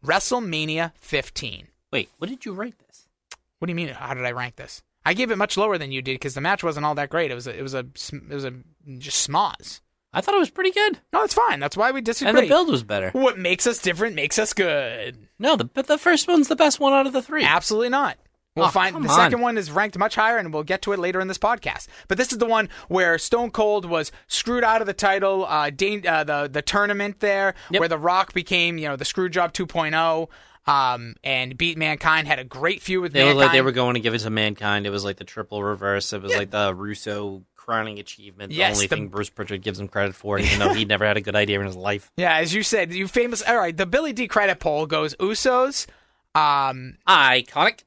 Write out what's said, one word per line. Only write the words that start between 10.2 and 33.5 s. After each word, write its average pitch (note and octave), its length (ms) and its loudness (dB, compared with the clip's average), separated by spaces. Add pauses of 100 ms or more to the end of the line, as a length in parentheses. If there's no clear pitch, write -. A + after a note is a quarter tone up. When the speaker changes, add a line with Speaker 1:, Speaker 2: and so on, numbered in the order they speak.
Speaker 2:
thought G4+ 120 0
it G4+ 40 6
was E4+ 120 4
pretty F#4 200 0
good. G4+ 280 0 (140)
Speaker 1:
No, G#4 120 2
it's - 100 -2
fine. G#4 260 2
That's D3 160 -4
why A3+ 140 2
we C4+ 100 -4
disagree. A3+ 300 -2
Speaker 2:
And A#3+ 80 6
the A#3 100 4
build D#4+ 220 4
was B2+ 120 0
better. G2+ 280 -2
Speaker 1:
What B3+ 280 2
makes F3+ 280 0
us A#3 160 0
different F3+ 320 -2
makes D3 240 -2
us G#3+ 160 0
good. B2+ 640 -2 (200)
Speaker 2:
No, C#4 180 2
the, F#3 80 -2
but C4 240 -4
the D4 100 4
first E4+ 280 4
one's E4 220 4
the D4+ 80 0
best D4+ 240 4
one C#4 140 4
out C4+ 120 6
of C4 60 -4
the C4 80 0
three. D4+ 240 -2
Speaker 1:
Absolutely G#3+ 460 2
not. C4 260 0 (380)
We'll E3+ 120 4
Speaker 2:
Oh, D#3 40 6
Speaker 1:
find F#3 240 2
Speaker 2:
come D#3 80 -4
Speaker 1:
the B2+ 80 0
Speaker 2:
on. C#3+ 60 6
Speaker 1:
second F3+ 260 6
one A#3 160 0
is E3+ 120 -6
ranked F#3+ 280 0
much G#3 160 0
higher, A3+ 240 2
and E3 160 -6
we'll D3+ 80 -2
get F3+ 200 -4
to G3+ 100 -2
it G3 60 -2
later F3+ 220 -2
in F#3+ 80 -4
this F#3+ 80 -6
podcast. - 520 -4 (200)
But - 80 0
this B3+ 160 0
is A#3 60 -4
the A#3 80 2
one A3 240 0 (180)
where E3+ 300 2
Stone A#3+ 320 0
Cold G#3 340 0
was E3+ 260 -2 (180)
screwed A#3+ 360 -2
out A3 160 4
of G#3+ 60 -2
the G3 80 -4
title, G3 520 2
uh, D3+ 220 0
dan-, F#3+ 380 -2
uh, D#3+ 180 2
the, D3 260 -2
the D3 120 -4
tournament G3+ 580 -2
there, G3 340 2 (160)
Speaker 2:
Yep. F3+ 100 2
Speaker 1:
where E3+ 100 2
The D#3+ 80 0
Rock F3+ 340 2
became, E3+ 460 0
you D3+ 100 -6
know, C#3+ 80 -4
the - 80 -8
Screwjob F3 480 -2
two F#3 140 -4
point D#3 280 -2
oh, E3 360 0 (360)
um, B2 560 2
and B2+ 360 -4
beat E3+ 180 -2
Mankind, D#3 500 0
had C#3+ 120 0
a C3 60 -10
great D3+ 360 -4
feud F#3 220 -2
with E3 100 -6
Speaker 2:
They C#3 120 4
looked C#3 120 6
like C3+ 160 6